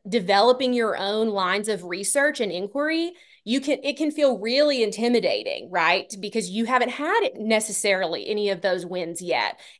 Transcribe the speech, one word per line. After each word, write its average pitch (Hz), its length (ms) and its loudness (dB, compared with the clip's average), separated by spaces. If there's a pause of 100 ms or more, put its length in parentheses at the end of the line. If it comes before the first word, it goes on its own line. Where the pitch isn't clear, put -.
developing 233 640 4
your 233 240 0
own 214 320 0
lines 196 400 0
of 185 160 -4
research 202 560 0
and 202 120 0
inquiry, 302 600 -2 (340)
you 247 140 0
can, 277 220 0
it 285 160 -2
can 302 120 0
feel 277 280 2
really 254 440 2
intimidating, 202 880 0
right? 175 480 2
Because 202 300 -4
you 214 160 -2
haven't 247 260 2
had 359 320 0
it - 140 -2
necessarily 208 880 0
any 208 220 0
of 190 140 -2
those 180 240 0
wins 175 340 -6
yet. 151 400 -2 (200)